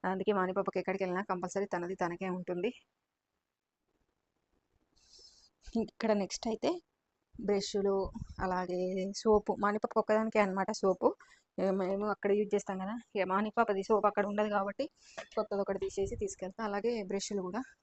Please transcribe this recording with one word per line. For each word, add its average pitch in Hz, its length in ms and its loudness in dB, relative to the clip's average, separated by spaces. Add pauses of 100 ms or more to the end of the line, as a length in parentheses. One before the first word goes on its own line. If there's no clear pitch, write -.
అందుకే 190 280 0
మాన్వి 185 200 4
పాపకి 190 260 0
ఎక్కడికి 185 260 0
వెళ్ళినా 185 180 0
కంపల్సరీ 190 440 -2
తనది 175 280 -4
తనకే 180 340 -2
ఉంటుంది. 180 420 -2 (3000)
ఇక్కడ - 320 -2
నెక్స్ట్ 202 340 -2
అయితే 233 240 -2 (720)
బ్రష్‌లు, 196 560 0 (440)
అలాగే 180 400 -2 (320)
సోపు. 208 460 4
మాన్వి 202 200 2
పాపకి - 200 0
ఒక్కదానికే 220 400 2
అనమాట 190 320 2
సోపు. 196 380 2 (500)
ఏ, 190 120 2
మేము 196 360 0
అక్కడ 202 260 0
యూజ్ 208 220 2
చేస్తాం 196 240 -2
కదా. 196 200 -6 (160)
ఇక 196 80 0
మాన్వి 190 280 2
పాపది 214 320 2
సోపు 208 240 4
అక్కడ 202 200 2
ఉండదు 208 220 0
కాబట్టి 202 360 0 (500)
కొత్తది 214 260 0
ఒకటి 196 180 -2
తీసేసి 196 380 -2
తీసుకెళ్తా. 196 480 -6
అలాగే 214 380 -2
బ్రష్‌లు 196 400 -4
కూడా. 180 200 -4 (200)